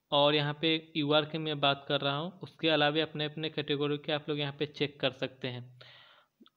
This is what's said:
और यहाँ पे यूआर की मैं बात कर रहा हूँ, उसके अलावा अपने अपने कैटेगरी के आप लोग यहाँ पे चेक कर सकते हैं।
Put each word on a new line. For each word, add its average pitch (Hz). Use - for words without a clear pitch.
और 147
यहाँ 147
पे 160
यूआर 151
की 151
मैं 156
बात 139
कर 143
रहा 139
हूँ, 170
उसके -
अलावा 151
अपने 151
अपने 151
कैटेगरी 147
के 156
आप 147
लोग 147
यहाँ 143
पे 147
चेक 147
कर 135
सकते -
हैं। 123